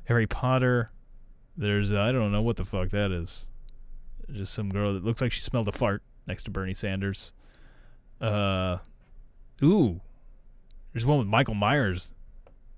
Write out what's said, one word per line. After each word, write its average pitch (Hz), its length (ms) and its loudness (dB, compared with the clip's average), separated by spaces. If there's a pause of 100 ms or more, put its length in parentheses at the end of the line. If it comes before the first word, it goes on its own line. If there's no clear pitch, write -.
Harry 117 220 2
Potter. 127 640 2 (680)
There's, 104 360 2
uh, 101 80 2
I 113 120 2
don't 110 200 2
know 107 100 4
what 117 140 2
the 95 80 -2
fuck 92 260 -2
that 101 200 2
is. 85 380 -6 (840)
Just 101 240 -6
some 101 160 -4
girl 101 240 0
that 90 100 -4
looks 117 160 0
like 123 120 0
she - 100 -6
smelled 113 260 -2
a 98 40 -4
fart 107 300 0 (240)
next - 180 -8
to 107 60 -8
Bernie 95 240 -4
Sanders. 98 580 -4 (880)
Uh, 95 580 0 (840)
ooh, 139 380 6 (920)
there's 117 120 -2
one 147 140 4
with 113 80 2
Michael 110 280 4
Myers 104 600 0 (640)